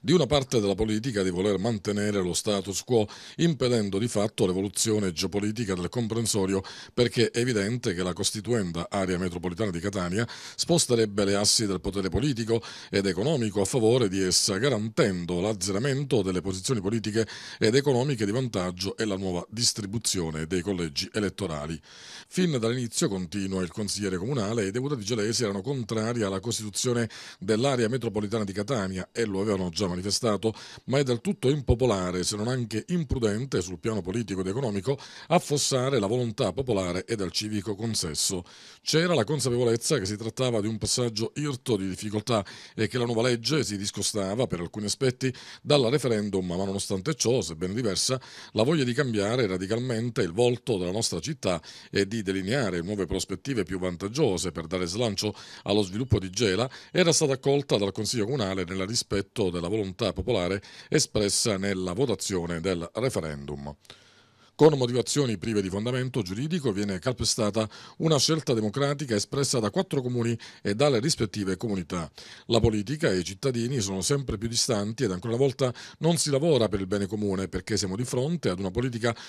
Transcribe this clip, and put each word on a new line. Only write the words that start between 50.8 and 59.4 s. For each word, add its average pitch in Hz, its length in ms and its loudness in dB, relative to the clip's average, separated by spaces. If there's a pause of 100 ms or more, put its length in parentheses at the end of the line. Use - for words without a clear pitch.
nostra 101 280 -2
città 95 420 -2 (300)
e 98 160 4
di 110 160 -4
delineare 95 580 0
nuove 98 240 -2
prospettive 95 580 -2
più 90 140 -4
vantaggiose 92 760 0
per 80 140 -8
dare 90 200 -2
slancio 104 500 -2 (280)
allo 104 200 4
sviluppo 104 340 0
di 92 120 -2
Gela 101 400 2 (220)
era 170 220 4
stata 139 200 4
accolta 139 440 2
dal 98 140 0
Consiglio 107 340 -2
Comunale 98 400 -2
nel 95 220 -4
rispetto 104 600 -2